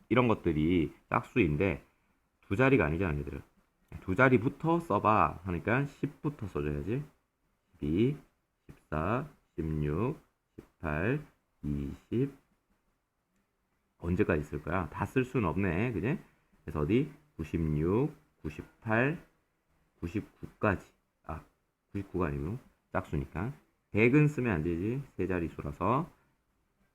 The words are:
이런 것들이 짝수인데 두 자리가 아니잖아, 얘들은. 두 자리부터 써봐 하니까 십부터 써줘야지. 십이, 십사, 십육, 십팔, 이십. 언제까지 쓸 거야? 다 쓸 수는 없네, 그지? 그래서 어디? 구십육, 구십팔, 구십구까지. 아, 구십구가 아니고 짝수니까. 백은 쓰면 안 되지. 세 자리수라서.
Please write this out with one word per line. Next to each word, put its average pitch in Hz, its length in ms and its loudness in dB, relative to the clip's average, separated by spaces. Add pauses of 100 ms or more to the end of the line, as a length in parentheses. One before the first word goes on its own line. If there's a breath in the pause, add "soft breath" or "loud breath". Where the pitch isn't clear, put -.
이런 123 180 4
것들이 82 640 2 (160)
짝수인데 85 760 2 (580)
두 - 140 -4
자리가 123 300 4
아니잖아, 82 320 0
얘들은. 69 240 -8 (600)
두 92 140 -2
자리부터 131 640 4
써봐 101 640 2
하니까 98 420 0
십부터 147 600 -8
써줘야지. 76 560 -4 (760)
십이, 104 380 0 (500)
십사, 104 600 -6 (280)
십육, 78 640 -2 (360)
십팔, 90 640 -4 (420)
이십. 73 720 -4 (1700)
언제까지 90 440 2
쓸 73 200 -8
거야? 82 260 -2
다 101 160 -4
쓸 127 180 0
수는 120 240 0
없네, 92 460 0
그지? 104 240 -2 (460)
그래서 76 180 -4
어디? 113 300 2 (260)
구십육, 82 760 0 (280)
구십팔, 117 760 -4 (840)
구십구까지. - 920 -4 (360)
아, 78 140 -10 (500)
구십구가 95 360 -4
아니고 73 300 -4 (340)
짝수니까. 92 600 -4 (380)
백은 123 360 4
쓰면 127 260 0
안 78 100 0
되지. 95 380 -2 (160)
세 92 80 0
자리수라서. 87 840 -4 (840)